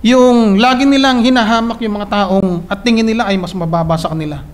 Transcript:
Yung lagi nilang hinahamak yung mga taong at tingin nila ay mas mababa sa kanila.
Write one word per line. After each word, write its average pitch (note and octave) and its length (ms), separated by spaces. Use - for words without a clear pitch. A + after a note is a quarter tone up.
Yung A#3 560
lagi B3+ 240
nilang C4+ 400
hinahamak A#3 560
yung G#3 200
mga G3+ 80
taong F#3+ 600
at G3+ 160
tingin A3+ 200
nila A3 240
ay G3 120
mas E3+ 160
mababa E3 400
sa D#3+ 160
kanila. D3+ 420